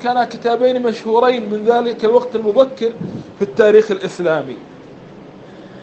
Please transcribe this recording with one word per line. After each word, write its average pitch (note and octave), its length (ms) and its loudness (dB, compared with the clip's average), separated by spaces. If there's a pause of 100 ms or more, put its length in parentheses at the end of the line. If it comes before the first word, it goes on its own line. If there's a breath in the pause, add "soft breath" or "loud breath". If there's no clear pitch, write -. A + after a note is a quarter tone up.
كانا A#3+ 220 0
كتابين A#3+ 580 -2
مشهورين A3+ 680 0
من G#3+ 140 -4
ذلك A#3 400 0
الوقت A#3+ 320 2
المبكر A3+ 560 0 (460 loud breath)
في - 40 -6
التاريخ G#3+ 480 4
الإسلامي. E3 640 -4 (1300 loud breath)